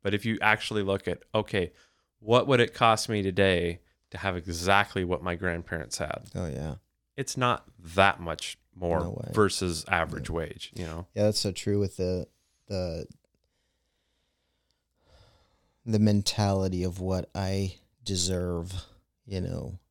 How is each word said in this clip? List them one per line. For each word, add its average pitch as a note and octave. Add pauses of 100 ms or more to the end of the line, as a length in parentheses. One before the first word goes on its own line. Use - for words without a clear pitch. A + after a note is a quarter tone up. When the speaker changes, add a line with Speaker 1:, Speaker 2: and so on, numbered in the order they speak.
Speaker 1:
But G2+
if G2+
you A2
actually G#2+
look G2
at, F2+ (120)
"Okay, G2+ (480)
what A#2
would C3
it -
cost A2+
me G#2+
today F#2 (300)
to -
have F#2+
exactly F#2
what F2
my F2
grandparents E2+
had?" - (120)
Speaker 2:
Oh, F2+
yeah. C#2+ (420)
Speaker 1:
It's -
not B2 (300)
that G2
much - (160)
more E2+
Speaker 2:
No E2+
way. -
Speaker 1:
versus F2+
average D#2
Speaker 2:
Yeah. D#2+
Speaker 1:
wage, -
you F2+
know? E2
Speaker 2:
Yeah, G2+
that's G#2+
so G2+
true G2+
with F#2+
the, F2+ (400)
the, F2+ (2750)
the A2
mentality G2
of F2+
what F#2
I G2 (280)
deserve, F2+ (520)
you F#2+
know F2 (120)